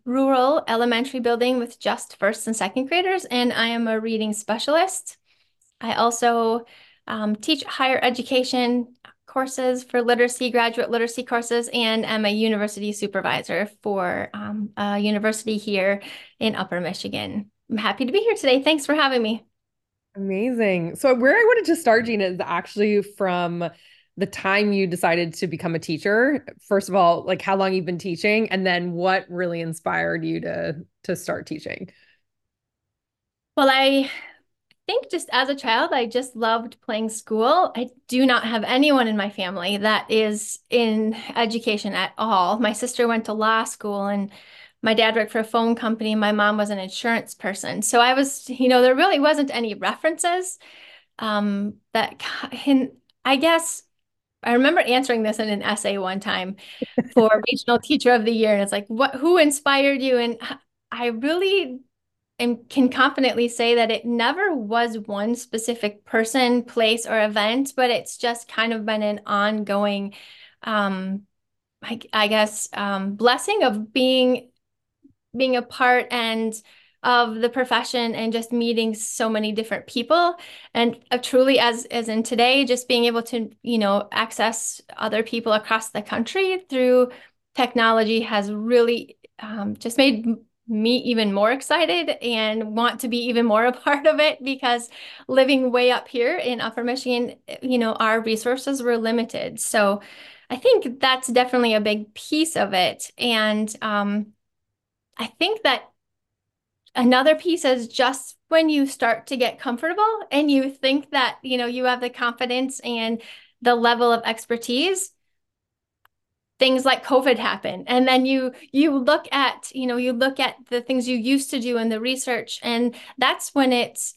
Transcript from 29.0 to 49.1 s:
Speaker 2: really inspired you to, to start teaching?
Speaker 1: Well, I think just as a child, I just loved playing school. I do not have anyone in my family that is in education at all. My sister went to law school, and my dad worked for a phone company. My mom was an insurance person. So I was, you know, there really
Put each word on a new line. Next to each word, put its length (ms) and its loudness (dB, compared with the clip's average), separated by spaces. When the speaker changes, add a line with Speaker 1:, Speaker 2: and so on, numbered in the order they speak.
Speaker 2:
really 300 -4
inspired 640 -4
you 160 -4
to, 460 -6
to 140 -4
start 300 -8
teaching? 420 -12
Speaker 1:
Well, 120 4
I 400 4
think 240 -4
just 220 -6
as 160 2
a 60 -2
child, 360 0
I 140 0
just 280 -4
loved 460 -2
playing 300 -4
school. 680 0
I 140 -6
do 180 2
not 200 2
have 180 -2
anyone 460 2
in 80 0
my 120 -2
family 480 -4
that 320 0
is 500 -2
in 440 2
education 580 -2
at 240 -4
all. 400 2
My 140 0
sister 380 -2
went 160 -2
to 80 -6
law 320 0
school, 400 -6
and 260 -4
my 120 2
dad 240 4
worked 160 0
for 60 -2
a 40 0
phone 320 0
company. 400 -2
My 160 2
mom 240 2
was 140 -2
an 100 -6
insurance 540 -4
person. 480 -8
So 180 2
I 140 6
was, 360 -2
you 200 2
know, 120 6
there 140 6
really 240 4